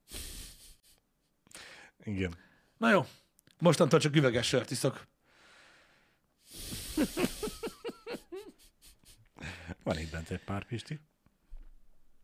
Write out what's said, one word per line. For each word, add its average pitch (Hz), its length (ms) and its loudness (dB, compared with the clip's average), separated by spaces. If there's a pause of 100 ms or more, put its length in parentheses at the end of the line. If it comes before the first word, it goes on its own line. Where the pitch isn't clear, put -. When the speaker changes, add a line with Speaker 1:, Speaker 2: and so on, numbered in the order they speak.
(2000)
Speaker 1:
Igen. 95 320 -2 (420)
Speaker 2:
Na 226 120 4
jó, 180 160 6 (520)
mostantól 160 420 6
csak 147 160 2
üveges 123 300 4
sört 123 240 2
iszok. 131 360 -2 (4000)
Speaker 1:
Van 80 160 -2
itt 78 120 -8
bent 80 200 -8
egy 90 140 -6
pár, 98 220 -6
Pisti. 120 340 -8 (1200)